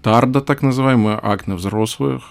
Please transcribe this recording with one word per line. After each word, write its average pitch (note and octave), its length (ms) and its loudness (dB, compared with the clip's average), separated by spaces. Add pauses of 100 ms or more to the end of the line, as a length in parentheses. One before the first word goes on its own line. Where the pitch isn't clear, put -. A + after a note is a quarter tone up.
тарда, B2 400 2
так C#3 200 -2
называемая, B2+ 560 2
акне G2+ 380 -4
взрослых A2 760 -4